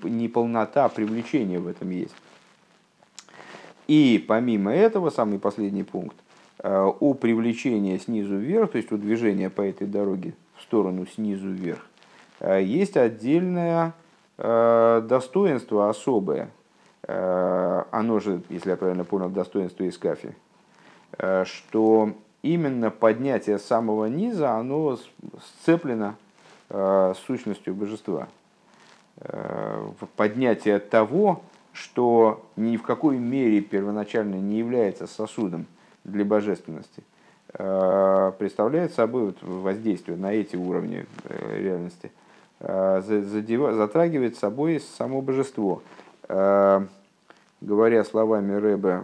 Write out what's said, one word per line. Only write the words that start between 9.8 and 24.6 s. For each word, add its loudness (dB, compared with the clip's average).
дороге -4
в -20
сторону 0
снизу -6
вверх, -6
э, 2
есть 0
отдельное, 2
э, 4
достоинство 2
особое. -2
Э, 0
оно 0
же, -4
если -6
я 2
правильно -2
понял, -2
достоинство -4
из -6
Кафи, -6
э, 0
что 4
именно 0
поднятие 2
самого 0
низа, -2
оно -2